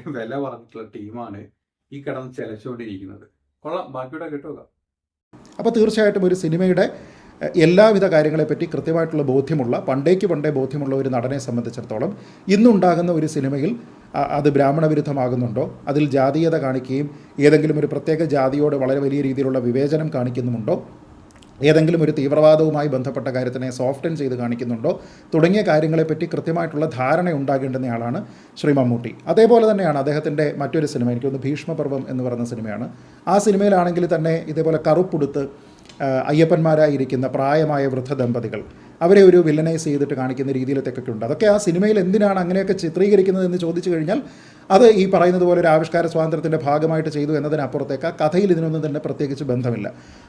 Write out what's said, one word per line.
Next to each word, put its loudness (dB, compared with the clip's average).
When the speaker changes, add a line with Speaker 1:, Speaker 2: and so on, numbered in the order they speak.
Speaker 1:
വില -10
പറഞ്ഞിട്ടുള്ള -12
ടീമാണ് -14
ഈ -16
കിടന്ന് -12
ചിലച്ചുകൊണ്ടിരിക്കുന്നത്. -14
കൊള്ളാം, -8
ബാക്കിയുടെ -12
കേട്ടോക്കാം. -14
Speaker 2:
അപ്പൊ -2
തീർച്ചയായിട്ടും 2
ഒരു 2
സിനിമയുടെ, 0
എഹ്, -6
എല്ലാവിധ 6
കാര്യങ്ങളെപ്പറ്റി 2
കൃത്യമായിട്ടുള്ള -2
ബോധ്യമുള്ള, 0
പണ്ടേക്ക് 2
പണ്ടേ -2
ബോധ്യമുള്ള -2
ഒരു -2
നടനെ -2
സംബന്ധിച്ചിടത്തോളം -6
ഇന്നുണ്ടാകുന്ന 4
ഒരു 0
സിനിമയിൽ -2
അ-, -2
അത് 2
ബ്രാഹ്മണ 2
വിരുദ്ധമാകുന്നുണ്ടോ, -2
അതിൽ 0
ജാതീയത 2
കാണിക്കുകയും -4
ഏതെങ്കിലും 4
ഒരു -2
പ്രത്യേക -2
ജാതിയോട് 0
വളരെ 0
വലിയ -2
രീതിയിലുള്ള -2
വിവേചനം -2
കാണിക്കുന്നുമുണ്ടോ, -4
ഏതെങ്കിലും 4
ഒരു 2
തീവ്രവാദവുമായി 2
ബന്ധപ്പെട്ട -4
കാര്യത്തിനെ -4
സോഫ്റ്റൻ -4
ചെയ്ത് -4
കാണിക്കുന്നുണ്ടോ -4
തുടങ്ങിയ 4
കാര്യങ്ങളെപ്പറ്റി 0
കൃത്യമായിട്ടുള്ള -4
ധാരണ -2
ഉണ്ടാകേണ്ടുന്നയാളാണ് -4
ശ്രീ 0
മമ്മൂട്ടി. 0
അതേപോലെ 6
തന്നെയാണ് 0
അദ്ദേഹത്തിൻ്റെ -2
മറ്റൊരു -2
സിനിമ, -2
എനിക്ക് -4
തോന്നുന്നു -4
ഭീഷ്മപർവം -6
എന്ന് -6
പറയുന്ന -4
സിനിമയാണ്. -10
ആ 2
സിനിമയിലാണെങ്കിൽ 2
തന്നെ 0
ഇതേപോലെ 0
കറുപ്പുടുത്ത്, 0
ആ, -4
അയ്യപ്പന്മാരായിരിക്കുന്ന 2
പ്രായമായ 0
വൃദ്ധ -4
ദമ്പതികൾ, -4
അവരെ 8
ഒരു 8
വില്ലനൈസ് 2
ചെയ്തിട്ട് -2
കാണിക്കുന്ന -4
രീതിയിലത്തൊക്കെ -4
ഉണ്ട്. -6
അതൊക്കെ -2
ആ 6
സിനിമയിൽ 2
എന്തിനാണ് 2
അങ്ങനെയൊക്കെ 0
ചിത്രീകരിക്കുന്നത് 0
എന്ന് -2
ചോദിച്ചു -4
കഴിഞ്ഞാൽ -2
അത് 8
ഈ 4
പറയുന്നത് 4
പോലെ 4
ഒരു 4
ആവിഷ്കാര 2
സ്വാതന്ത്ര്യത്തിൻ്റെ -2
ഭാഗമായിട്ട് 0
ചെയ്തു -2
എന്നതിനപ്പുറത്തേക്ക് -4
ആ -2
കഥയിൽ 0
ഇതിനൊന്നും -2
തന്നെ -4
പ്രത്യേകിച്ച് -6
ബന്ധമില്ല. -4